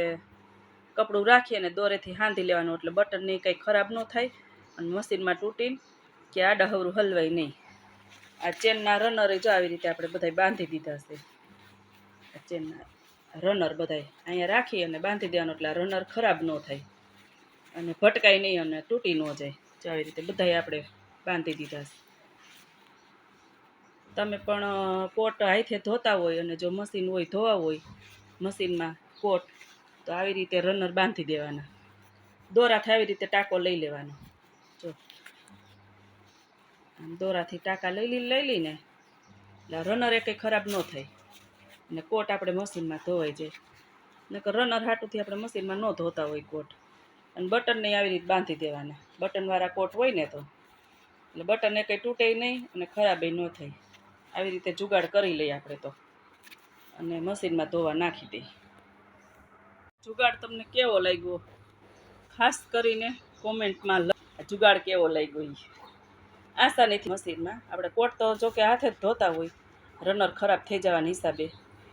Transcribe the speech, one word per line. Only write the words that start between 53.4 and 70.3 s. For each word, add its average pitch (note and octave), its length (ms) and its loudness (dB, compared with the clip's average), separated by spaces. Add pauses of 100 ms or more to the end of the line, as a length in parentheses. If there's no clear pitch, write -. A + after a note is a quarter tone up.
થાય. C#3+ 260 -14 (580)
આવી F#3+ 180 -4
રીતે F3+ 220 -4
જુગાડ F#3+ 340 2
કરી F#3+ 320 2
લઈએ D3+ 140 0
આપણે C#3+ 240 -10
તો C#3+ 140 -12 (1040)
અને E3+ 260 -6
મશીનમાં E3 520 -2
ધોવા D#3+ 220 2
નાખી E3 380 -2
દઈએ. - 180 -12 (1600)
જુગાડ A#3 340 2
તમને A3+ 320 -12
કેવો B3 260 4
લાગ્યો, F3+ 400 0 (1000)
ખાસ B3 180 4 (160)
કરીને A3+ 360 0 (340)
કોમેન્ટમાં G3 580 0
લ-, F3 180 -2 (300)
જુગાડ G3+ 300 6
કેવો F3+ 300 2
લાગ્યો D3+ 340 -2
ઈ. C#3+ 140 -12 (1000)
આસાનીથી A3 580 4
મશીનમાં F3+ 440 -8
આપણે F3+ 300 -8
કોટ A#3 300 2
તો A3 160 2
જો A3+ 160 0
કે A3 120 0
હાથે A#3+ 280 4
જ - 100 -4
ધોતા G3+ 360 2
હોય E3 160 -6 (500)
રનર F#3+ 360 2